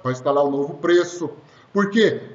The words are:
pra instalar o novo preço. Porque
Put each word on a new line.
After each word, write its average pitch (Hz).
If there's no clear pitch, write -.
pra 127
instalar 143
o 139
novo 143
preço. 170
Porque 196